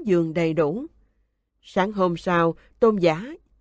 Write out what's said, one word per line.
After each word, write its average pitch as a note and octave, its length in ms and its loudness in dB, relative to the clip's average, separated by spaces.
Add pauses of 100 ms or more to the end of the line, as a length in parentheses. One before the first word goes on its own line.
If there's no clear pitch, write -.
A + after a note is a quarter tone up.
dường E3+ 280 2
đầy E3 200 0
đủ. E3 320 -2 (760)
Sáng G3 300 -2
hôm F#3 260 0
sau, E3+ 380 0 (240)
Tôn A3 180 4
giả F3+ 380 0 (260)